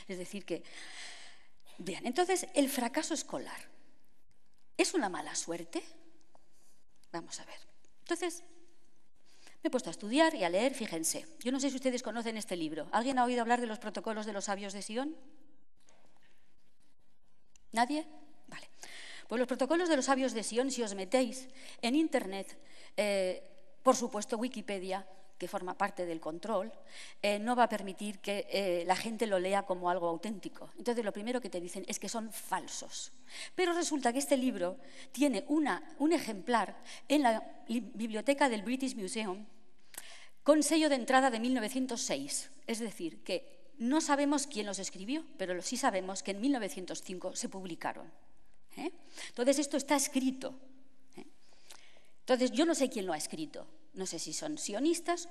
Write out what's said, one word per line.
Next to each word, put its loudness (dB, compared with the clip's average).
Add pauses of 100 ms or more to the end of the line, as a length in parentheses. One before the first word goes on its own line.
Es -4
decir -8
que, -2 (1160)
bien, -6
entonces, 2
¿el 6
fracaso 0
escolar -4 (1160)
es 4
una 4
mala -6
suerte? -4 (1300)
Vamos -6
a -12
ver. -12 (420)
Entonces, 0 (1160)
me 2
he 2
puesto 2
a -4
estudiar 6
y 2
a 4
leer, 4
fíjense. -2 (140)
Yo 0
no 2
sé 2
si 0
ustedes 2
conocen -2
este -4
libro. -2
¿Alguien 4
ha 8
oído 4
hablar 4
de 0
los -4
protocolos -4
de -4
los -2
sabios -2
de -8
Sion? -4 (2500)
¿Nadie? 4 (400)
Vale. -10 (560)
Pues 0
los 4
protocolos 4
de 8
los 4
sabios 4
de -2
Sion, 2
si 0
os -2
metéis 2 (340)
en 4
internet, 2 (400)
eh, 2 (400)
por 8
supuesto, -2
Wikipedia, -2 (340)
que -4
forma -4
parte 2
del -2
control, -2 (500)
eh, 4
no 2
va 6
a 8
permitir -4
que, -2
eh, 2
la 6
gente 0
lo 4
lea 4
como 0
algo 4
auténtico. -4
Entonces, 0
lo 0
primero -2
que -6
te -4
dicen -6
es -4
que -4
son -4
falsos. -6 (420)
Pero 6
resulta 4
que 0
este 6
libro 2 (340)
tiene 4
una, 2
un 6
ejemplar 2 (300)
en 8
la 4
li-, 0 (140)
biblioteca 4
del 2
British 0
Museum -2 (960)
con 10
sello 6
de 6
entrada 8
de 2
mil 2
novecientos 0
seis. -2 (160)
Es 0
decir, -4
que -6 (100)
no 4
sabemos 4
quién -2
los -2
escribió, -4 (120)
pero 0
lo, -2
sí -2
sabemos 2
que 0
en -6
mil 4
novecientos -2
cinco -6
se -2
publicaron. -6 (640)
¿Eh? -4 (380)
Entonces, 4
esto 0
está 2
escrito. 2 (580)
¿Eh? -12 (960)
Entonces, 6
yo 6
no 6
sé 4
quién -2
lo 0
ha 2
escrito. -6 (260)
No -4
sé -4
si -4
son -4
sionistas 2